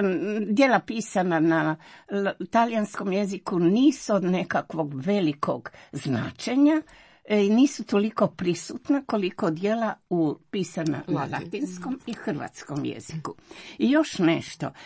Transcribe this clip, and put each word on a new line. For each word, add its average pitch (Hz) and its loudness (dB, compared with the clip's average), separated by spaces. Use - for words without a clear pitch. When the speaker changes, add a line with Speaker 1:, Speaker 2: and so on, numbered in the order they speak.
Speaker 1:
djela 226 6
pisana 185 -2
na 156 2
l-, 202 -2
talijanskom 214 0
jeziku 196 -2
nisu 226 4
od 190 2
nekakvog 160 -2
velikog 147 -2
značenja, 247 0
e, 208 2
i 202 2
nisu 240 4
toliko 208 2
prisutna 185 -2
koliko 190 -2
djela 208 -2
u, 160 0
pisana 160 -4
na 143 -2
Speaker 2:
Latin. 147 -4
Speaker 1:
latinskom 180 -6
i 233 -8
hrvatskom 143 -6
jeziku. 127 -8
I 233 2
još 302 2
nešto, 156 0